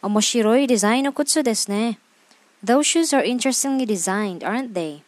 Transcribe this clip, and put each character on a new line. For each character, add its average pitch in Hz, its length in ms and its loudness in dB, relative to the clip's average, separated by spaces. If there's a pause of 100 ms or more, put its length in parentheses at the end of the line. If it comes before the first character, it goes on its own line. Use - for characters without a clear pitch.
面 208 200 0
白 220 360 2
い 277 100 2
デ 240 100 4
ザ 208 180 2
イ 262 60 0
ン - 20 0
の 277 100 -2
靴 302 300 0
で 233 120 2
す - 140 -4
ね。 214 300 -2 (640)
Those 285 380 2
shoes 320 160 2
are 240 80 2
interestingly 254 600 -2
designed, 190 540 -2
aren't 233 340 -6
they? 156 340 -6